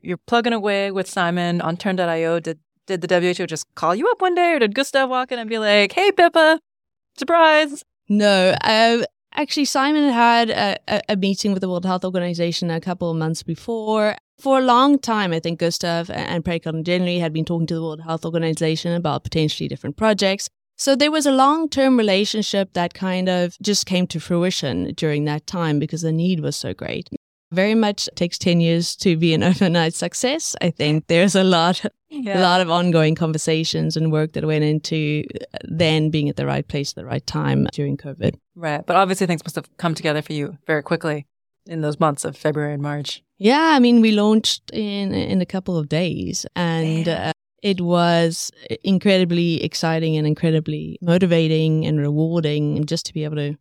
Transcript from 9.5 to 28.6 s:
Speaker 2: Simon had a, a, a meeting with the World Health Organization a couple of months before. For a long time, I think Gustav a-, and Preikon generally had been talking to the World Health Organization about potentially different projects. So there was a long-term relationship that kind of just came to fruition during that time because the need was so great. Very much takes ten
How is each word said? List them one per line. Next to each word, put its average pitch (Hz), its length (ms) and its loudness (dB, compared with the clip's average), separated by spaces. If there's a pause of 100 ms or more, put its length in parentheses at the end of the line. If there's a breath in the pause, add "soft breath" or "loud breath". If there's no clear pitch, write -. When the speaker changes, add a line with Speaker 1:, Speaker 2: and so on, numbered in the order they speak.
Speaker 2:
Simon 294 480 2
had 233 380 4
a, 202 260 0 (120)
a, - 120 0 (100)
a 214 60 2
meeting 196 360 0
with 185 100 0
the 190 60 -4
World 180 160 -4
Health 185 200 -2
Organization 175 680 -2
a 165 100 -2
couple 175 300 -4
of 165 60 -2
months 160 260 -2
before. 214 720 -2 (220)
For 269 200 2
a 262 40 2
long 262 360 6
time, 208 340 -2
I 160 80 0
think 165 200 -6
Gustav 170 500 -2
a-, - 80 -8
and 165 260 -4
Preikon 160 400 -4
generally 175 340 0
had 165 140 -2
been 160 120 -2
talking 165 240 -2
to 170 60 -4
the 165 80 -4
World 160 200 -8
Health 160 220 -6
Organization 165 680 -2
about 160 320 -2
potentially 151 440 -2
different 139 280 -10
projects. 202 520 0 (280)
So - 180 2
there 285 160 4
was 311 140 0
a 285 80 4
long-term 269 640 4
relationship 202 800 0
that 175 180 -2
kind 185 380 -2
of 175 320 -2
just 202 240 -2
came 180 220 0
to 156 120 -6
fruition 165 760 -2
during 147 300 -2
that 151 220 -4
time 160 320 -2
because 156 240 -4
the 160 100 -2
need 170 280 0
was 143 140 -4
so - 200 -8
great. - 340 -10 (420)
Very 190 240 0
much 214 400 0
takes 175 240 -4
ten 170 220 2